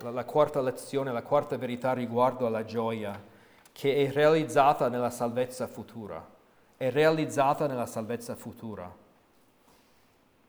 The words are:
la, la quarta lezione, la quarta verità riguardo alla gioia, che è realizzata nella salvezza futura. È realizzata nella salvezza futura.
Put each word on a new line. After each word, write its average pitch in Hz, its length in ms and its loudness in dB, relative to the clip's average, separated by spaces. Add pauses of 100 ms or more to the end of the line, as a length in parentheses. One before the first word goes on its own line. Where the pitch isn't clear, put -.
la, 120 100 -8
la 120 140 -4
quarta 147 360 2
lezione, 131 500 -4
la 117 120 -2
quarta 143 340 0
verità 123 380 -2
riguardo 123 520 0
alla 113 180 -2
gioia, 110 540 -4 (540)
che 139 320 2
è 135 80 0
realizzata 147 760 4
nella 120 220 0
salvezza 120 560 -4
futura. 104 560 -12 (540)
È 131 140 -2
realizzata 151 760 2
nella 123 200 -4
salvezza 117 500 -8
futura. 95 720 -14 (1400)